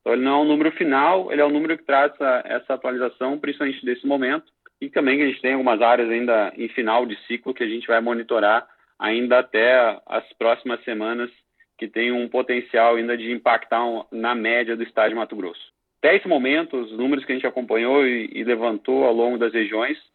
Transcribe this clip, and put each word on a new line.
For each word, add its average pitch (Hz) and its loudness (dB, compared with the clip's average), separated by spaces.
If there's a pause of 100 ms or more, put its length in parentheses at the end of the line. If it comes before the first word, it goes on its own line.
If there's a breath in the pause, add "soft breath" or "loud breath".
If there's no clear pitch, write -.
Então 113 -2
ele 123 0
não 135 0
é 147 4
um - 4
número 151 2
final, 165 0
ele 147 0
é 147 6
um 147 2
número 156 0
que - -18
traz 143 2
essa, 127 0
essa 123 -4
atualização, 127 -4
principalmente 143 -6
desse 123 -4
momento, 139 0 (360)
e 139 -10
também 139 2
que 147 2
a - 2
gente 131 -4
tem 131 0
algumas 123 2
áreas 120 4
ainda 113 0
em 117 -6
final 113 0
de 110 -10 (100)
ciclo 120 -6
que 123 -4
a 113 -4
gente 113 -8
vai 113 4
monitorar 113 0 (320 soft breath)
ainda 120 2
até 120 4
as - -4 (100)
próximas 117 -2
semanas, 117 -6 (460 soft breath)
que 113 -10
tem 117 -2
um 123 -4
potencial 120 2
ainda 117 -2
de 117 -8
impactar 117 0
um, 117 -6
na 117 -4
média 117 -2
do 113 -6
estado 110 0
de 110 -4
Mato 113 -6
Grosso. 92 -12 (240)
Até 160 4
esse 196 0
momento, 147 0
os 113 -6
números 131 -2
que - -6
a - 0
gente 131 -4
acompanhou 123 2
e, 120 -2
e 113 -6
levantou 117 0
ao 123 4
longo 120 2
das 113 0
regiões 113 -2 (160)